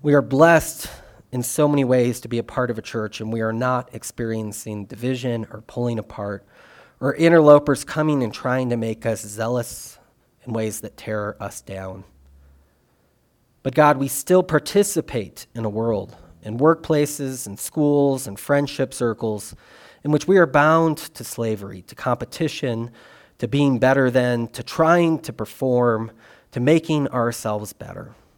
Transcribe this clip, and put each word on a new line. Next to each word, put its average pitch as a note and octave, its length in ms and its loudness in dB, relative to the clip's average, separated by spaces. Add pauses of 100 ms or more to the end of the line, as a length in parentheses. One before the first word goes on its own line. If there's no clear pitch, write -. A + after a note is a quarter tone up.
We D3 120 2
are C#3+ 80 6
blessed D3+ 680 4 (440)
in B2 100 -4
so D3+ 240 0
many C#3+ 160 2
ways B2 380 2
to A#2 80 -14
be A#2 80 -2
a A2+ 60 -4
part B2 280 -4
of A2 60 -4
a A2 40 -10
church, G#2+ 380 -8
and A2 140 -6
we A2+ 80 -4
are A2+ 100 -2
not B2+ 420 -2
experiencing G#2+ 920 -8
division A#2+ 640 -6
or G#2+ 100 -16
pulling A#2+ 380 -4
apart G2+ 460 -10 (560)
or C3+ 140 0
interlopers D3 680 6
coming D3+ 400 0
and G#2+ 100 -4
trying B2+ 360 -2
to A#2+ 80 -2
make A2+ 280 -6
us A2 160 -2
zealous A2+ 760 -6 (460)
in A#2 80 -8
ways A2 280 -4
that - 140 -16
tear G#2 460 -6
us G2+ 200 -12
down. F#2+ 440 -12 (1600)
But B2+ 140 -4
God, D3 220 6
we C3+ 100 -2
still F3+ 360 2
participate D#3 1080 -2
in A#2 120 -6
a G#2+ 40 0
world, G#2+ 460 -2 (260)
in A2 160 -8
workplaces, D3 880 0
in G2 120 -14
schools, C#3+ 680 0
in G2+ 120 -10
friendship C#3+ 560 -2
circles, A2 600 -4 (480)
in D3 100 -2
which D3+ 180 0
we G3 80 6
are E3+ 100 6
bound D#3 500 4
to - 280 -14
slavery, G2+ 560 -6
to - 120 -20
competition, A#2+ 960 -4 (480)
to A2 120 -4
being C#3 300 2
better C3 300 4
than, B2 380 2
to - 160 -12
trying E3 560 4
to - 140 -10
perform, A#2+ 760 0 (420)
to A#2+ 100 -4
making D3+ 480 2
ourselves A2 640 -4
better. - 420 -16 (220)